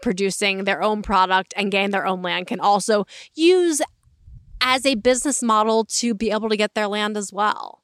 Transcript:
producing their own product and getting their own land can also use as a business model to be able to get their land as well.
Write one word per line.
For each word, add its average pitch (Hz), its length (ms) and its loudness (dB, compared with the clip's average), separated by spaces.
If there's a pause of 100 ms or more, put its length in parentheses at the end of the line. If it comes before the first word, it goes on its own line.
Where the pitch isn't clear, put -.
producing 196 640 -2
their 196 180 -2
own 214 200 0
product 190 560 2
and 202 140 -2
getting 196 180 0
their 196 160 0
own 185 160 -2
land 180 260 -4
can 202 140 -6
also 202 440 2 (300)
use 339 460 4 (800)
as 254 240 2
a 269 100 4
business 247 480 0
model 220 400 4
to 233 300 -2
be 208 180 -2
able 220 160 -2
to 214 80 0
get 208 180 -2
their 214 140 -2
land 208 300 -2
as 202 160 -8
well. - 500 -2